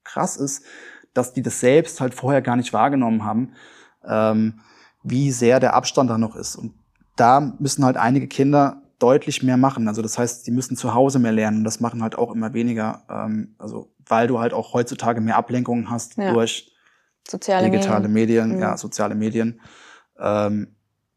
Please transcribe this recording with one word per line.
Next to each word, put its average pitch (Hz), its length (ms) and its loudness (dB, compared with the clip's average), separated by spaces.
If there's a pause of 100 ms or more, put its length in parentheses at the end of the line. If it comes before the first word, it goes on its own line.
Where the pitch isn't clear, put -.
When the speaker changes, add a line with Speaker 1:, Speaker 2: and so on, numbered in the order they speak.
Speaker 1:
krass - 320 -6
ist, - 260 -8 (520)
dass 123 180 -2
die 131 100 -4
das 120 160 -6
selbst 139 420 2
halt 131 140 -4
vorher 135 280 0
gar 123 120 0
nicht 123 180 -2
wahrgenommen 117 520 2
haben, 110 300 -4 (520)
ähm, 110 540 0 (420)
wie 135 300 0
sehr 120 260 4
der 127 160 2
Abstand 127 360 2
da 113 80 -2
noch 110 180 -2
ist. - 180 -10
Und - 200 -14 (420)
da 123 240 6 (180)
müssen 143 260 0
halt 131 120 4
einige 127 320 0
Kinder 139 540 2 (160)
deutlich 139 440 2
mehr 127 140 2
machen. 127 320 2
Also 107 120 -4
das 113 160 -6
heißt, 120 300 -4
die 117 60 -4
müssen 123 240 -4
zu 117 180 -4
Hause 135 240 4
mehr 113 140 2
lernen. 107 260 0
Und 110 60 0
das 107 160 -4
machen 117 220 -4
halt 113 140 -6
auch 117 160 -2
immer 113 220 -6
weniger, 113 560 -4
ähm, 107 480 -8
also - 340 -14 (140)
weil 113 220 2
du 123 100 0
halt 117 160 -2
auch - 200 -6
heutzutage 120 460 -2
mehr 110 160 0
Ablenkungen 120 540 -2
hast 117 260 -10
Speaker 2:
Ja. 190 160 -2
Speaker 1:
durch 113 400 -2 (560)
Speaker 2:
Soziale 190 400 0
Speaker 1:
digitale 185 400 0
Speaker 2:
Medien. 113 400 2
Speaker 1:
Medien, 110 80 -2
Speaker 2:
Mhm. 185 60 -2
Speaker 1:
ja, 107 140 -2
soziale 107 380 -6
Medien. 113 460 -4 (580)
Ähm, 104 580 -2 (400)